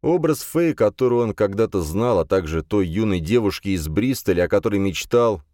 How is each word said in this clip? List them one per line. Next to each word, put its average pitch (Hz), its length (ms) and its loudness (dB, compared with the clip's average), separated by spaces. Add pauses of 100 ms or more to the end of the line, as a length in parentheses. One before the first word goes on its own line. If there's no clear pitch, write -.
Образ 160 400 0
Фэй, 165 320 -2
которую 120 480 2
он 110 120 -2
когда-то 101 460 0
знал, 95 400 0
а 80 40 0
также 82 380 0
той 101 240 0
юной 95 320 0
девушки 101 520 0
из 82 180 -2
Бристоля, 98 560 0
о 85 40 -4
которой 101 300 0
мечтал, 98 640 0 (120)